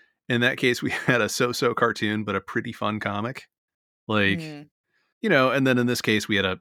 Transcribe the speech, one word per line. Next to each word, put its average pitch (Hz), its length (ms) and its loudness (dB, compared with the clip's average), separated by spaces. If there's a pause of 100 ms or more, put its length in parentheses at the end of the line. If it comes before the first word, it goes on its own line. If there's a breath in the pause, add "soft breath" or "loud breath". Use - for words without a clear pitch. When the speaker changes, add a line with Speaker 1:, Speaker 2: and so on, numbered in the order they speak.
(280 soft breath)
Speaker 1:
in 120 140 0
that 123 160 2
case, 123 240 0
<laughs> - 0 -
we 131 80 -2
had 123 300 0
a 104 80 0
so-so 123 460 0
cartoon, 107 500 0
but 101 120 -4
a 95 40 -2
pretty 113 320 -8
fun 107 280 -4
comic. 107 480 -6 (600)
Like, 101 320 2
Speaker 2:
Mm. 151 280 -14 (540)
Speaker 1:
you 220 80 0
know, 131 200 6
and 131 160 2
then 127 120 4
in 120 80 2
this 120 160 -2
case, 107 260 0
we 104 80 2
had 98 100 2
a, 92 140 -2